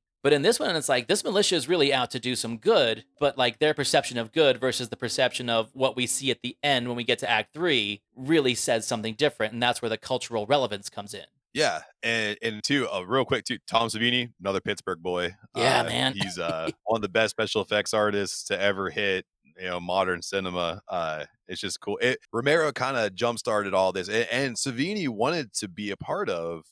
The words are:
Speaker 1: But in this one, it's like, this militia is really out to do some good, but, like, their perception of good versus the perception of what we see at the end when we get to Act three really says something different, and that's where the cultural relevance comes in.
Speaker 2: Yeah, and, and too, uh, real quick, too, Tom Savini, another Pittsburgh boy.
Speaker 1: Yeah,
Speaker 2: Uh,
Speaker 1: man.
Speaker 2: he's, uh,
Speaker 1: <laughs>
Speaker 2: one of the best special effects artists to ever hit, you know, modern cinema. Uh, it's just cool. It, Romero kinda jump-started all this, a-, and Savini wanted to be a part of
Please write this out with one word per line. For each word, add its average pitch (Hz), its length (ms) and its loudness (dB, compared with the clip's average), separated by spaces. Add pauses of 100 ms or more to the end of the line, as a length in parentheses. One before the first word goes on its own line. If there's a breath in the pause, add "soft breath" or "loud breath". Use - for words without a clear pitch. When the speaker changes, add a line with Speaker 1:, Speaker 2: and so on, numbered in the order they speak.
(220)
Speaker 1:
But 143 120 6
in 143 80 4
this 214 180 4
one, 233 160 0
it's 147 120 -2
like, 127 200 2
this 208 160 2
militia 196 320 2
is 131 120 -2
really 151 260 4
out 127 180 0
to 127 80 -4
do 123 160 -2
some 117 220 -4
good, 123 460 2 (160)
but, 143 180 2
like, 123 220 2
their 151 140 4
perception 139 440 2
of 110 140 -4
good 135 280 4
versus 123 300 -2
the - 60 -12
perception 123 540 0
of 113 240 2
what 131 220 0
we 123 100 0
see 135 260 -2
at - 100 -6
the 123 200 -8
end 127 260 2
when 120 80 -4
we 120 80 -4
get 117 160 2
to 113 100 -2
Act 110 240 0
three 123 480 0 (140)
really 135 380 4
says 117 320 0
something 110 280 -4
different, - 400 0
and 117 80 -4
that's 120 200 2
where 117 80 -2
the 110 80 -2
cultural 117 480 -4
relevance 110 440 0
comes 101 240 -12
in. - 120 -14 (260)
Speaker 2:
Yeah, 123 300 0 (200)
and, 113 400 0
and 107 220 -4
too, 139 260 2
uh, 92 120 -4
real 117 220 2
quick, 117 200 -2
too, 117 220 -6
Tom 113 220 2
Savini, 120 520 0
another 95 200 0
Pittsburgh 87 420 -6
boy. 90 340 -2 (180)
Speaker 1:
Yeah, 131 280 2
Speaker 2:
Uh, - 20 -2
Speaker 1:
man. 127 300 -2
Speaker 2:
he's, 98 240 -6
uh, 82 400 -4
Speaker 1:
<laughs> - 60 -20
Speaker 2:
one 113 140 0
of 107 40 -10
the 104 60 -2
best 107 240 2
special 107 300 -2
effects 104 320 0
artists 104 500 0
to 95 160 -2
ever 98 300 0
hit, 95 360 -2 (300)
you 92 100 -10
know, 90 120 -4
modern 90 440 0
cinema. 90 680 -4
Uh, 80 380 -4 (200)
it's 92 140 -10
just 98 200 -8
cool. 101 180 -6
It, 123 200 0 (140)
Romero 147 400 2
kinda 123 380 0
jump-started 107 600 -2
all 95 200 4
this, 92 160 -4
a-, 107 260 0
and 127 220 -2
Savini 151 520 -4
wanted 123 460 -2
to 107 140 -6
be 98 240 -8
a 95 40 -6
part 175 320 -6
of 85 440 -4